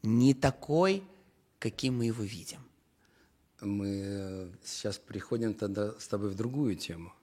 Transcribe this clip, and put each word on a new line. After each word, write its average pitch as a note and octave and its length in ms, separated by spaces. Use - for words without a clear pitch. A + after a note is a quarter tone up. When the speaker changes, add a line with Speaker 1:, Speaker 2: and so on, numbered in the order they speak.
Speaker 1:
не A#2+ 300
такой, E3+ 680
каким B2+ 380
мы A#2 80
его A2+ 180
видим? G2+ 360
Speaker 2:
Мы, G2+ 260
э, F#2+ 440
сейчас - 360
приходим A2+ 540
тогда G#2 460
с - 80
тобой G#2 220
в F#2+ 60
другую A#2+ 400
тему. E2+ 480